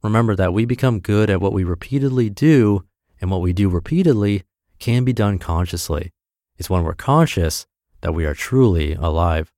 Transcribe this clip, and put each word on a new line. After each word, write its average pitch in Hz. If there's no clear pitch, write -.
Remember 110
that 92
we 110
become 120
good 104
at 92
what 95
we 95
repeatedly 127
do, 104
and 92
what 92
we 90
do 98
repeatedly 104
can 120
be 127
done 101
consciously. 85
It's -
when 90
we're 82
conscious 135
that 82
we 82
are 73
truly 87
alive. 80